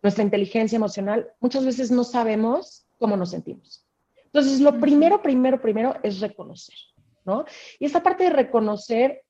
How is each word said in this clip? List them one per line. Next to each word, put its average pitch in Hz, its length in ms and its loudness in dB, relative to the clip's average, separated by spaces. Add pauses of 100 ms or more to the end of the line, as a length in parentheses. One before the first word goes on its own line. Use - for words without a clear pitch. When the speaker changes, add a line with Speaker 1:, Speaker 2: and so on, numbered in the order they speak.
Speaker 1:
nuestra 202 220 0
inteligencia 208 540 0
emocional, 208 500 -4 (120)
muchas 262 260 -2
veces 254 260 -2
no 247 120 2
sabemos 233 840 -4 (100)
cómo 214 200 -2
nos 180 140 -4
sentimos. - 540 -14 (400)
Entonces, 269 360 2
lo 285 100 8
Speaker 2:
Ujú. 233 100 -2
Speaker 1:
primero, 302 400 4
primero, 262 400 2
primero 226 420 -2
es 196 160 -4
reconocer, - 560 -12 (500)
¿no? 214 180 -4 (360)
Y 269 60 -4
esta 294 180 0
parte 370 220 2
de 359 40 4
reconocer 233 1000 0